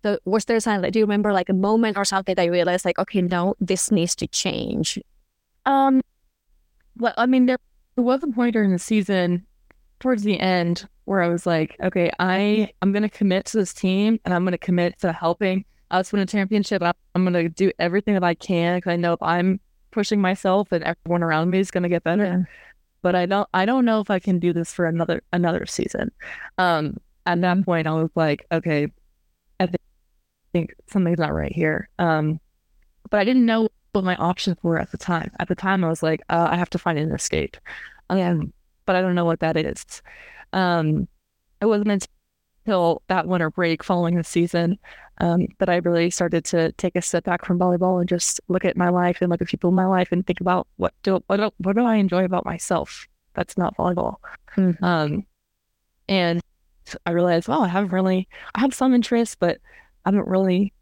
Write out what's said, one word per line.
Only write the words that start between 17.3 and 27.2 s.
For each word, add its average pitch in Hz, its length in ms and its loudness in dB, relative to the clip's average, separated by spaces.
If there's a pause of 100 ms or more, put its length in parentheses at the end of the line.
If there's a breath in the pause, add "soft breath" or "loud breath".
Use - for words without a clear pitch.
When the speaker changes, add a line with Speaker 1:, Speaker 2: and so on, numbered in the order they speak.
Speaker 2:
do 185 300 0
everything 196 360 0
that 180 100 0
I 175 100 2
can, 175 460 0
'cause 175 120 -2
I 175 40 0
know 170 180 0
if - 80 -6
I'm 180 360 0 (340)
pushing 208 280 0
myself 190 520 0
and 165 120 -2
everyone 175 380 -2
around 165 280 0
me 185 100 2
is 190 100 0
gonna 175 180 -2
get 175 160 0
better. 185 200 2
Speaker 1:
Yeah. 180 180 0 (600 loud breath)
Speaker 2:
But 180 120 2
I 180 120 2
don't, 196 280 -2
I 185 120 2
don't 254 180 2
know 220 160 2
if 202 100 -6
I 190 80 2
can 180 200 0
do 175 140 2
this 165 220 -4
for 175 120 0
another, 165 360 -2 (100)
another 175 340 0
season." - 440 -4 (480 loud breath)
Um, 165 380 0 (280)